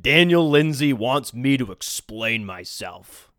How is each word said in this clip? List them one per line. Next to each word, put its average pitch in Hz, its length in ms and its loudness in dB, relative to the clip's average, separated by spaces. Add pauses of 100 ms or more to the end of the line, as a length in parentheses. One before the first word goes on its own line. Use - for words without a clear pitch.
Daniel 170 480 4
Lindsay 147 420 2
wants 123 420 -2
me 131 240 0
to 117 140 -4
explain 113 720 -6
myself. 90 960 -14